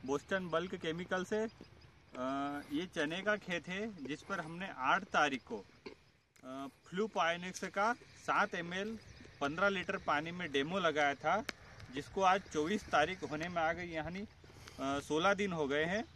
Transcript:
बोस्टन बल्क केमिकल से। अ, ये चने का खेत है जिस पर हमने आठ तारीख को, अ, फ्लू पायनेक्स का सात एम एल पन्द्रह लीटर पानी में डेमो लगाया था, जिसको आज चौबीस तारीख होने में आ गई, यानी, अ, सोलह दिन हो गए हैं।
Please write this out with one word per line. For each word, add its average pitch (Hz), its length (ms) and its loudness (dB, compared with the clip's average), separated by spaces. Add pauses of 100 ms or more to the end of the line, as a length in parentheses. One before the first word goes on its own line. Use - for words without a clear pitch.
बोस्टन 180 420 -2
बल्क 170 260 0
केमिकल 180 500 -2
से। 214 200 0
अ, 226 40 -4 (1200)
ये 160 140 -2
चने 165 360 -2
का 208 140 2
खेत 175 320 -4
है 190 360 -6
जिस 143 180 -6
पर 196 180 -4
हमने 170 360 -8
आठ 143 280 2
तारीख 147 380 2 (100)
को, 104 120 -8 (800)
अ, 135 220 -8 (180)
फ्लू 196 220 -2
पायनेक्स 180 580 0
का 196 280 2 (340)
सात 170 280 4
एम 175 200 -4
एल 208 240 -4 (420)
पन्द्रह 160 280 4
लीटर 190 300 0
पानी 160 320 2
में 175 220 -6
डेमो 143 260 2
लगाया 151 360 4
था, 170 300 2 (480)
जिसको 143 300 -2
आज 190 200 6
चौबीस 165 460 -2
तारीख 170 360 4
होने 151 240 -4
में 175 140 0
आ 160 100 2
गई, 175 160 -4
यानी, 165 320 -4
अ, - 800 -6
सोलह 160 340 4
दिन 196 180 0
हो 156 160 0
गए 147 160 2
हैं। 190 200 0 (120)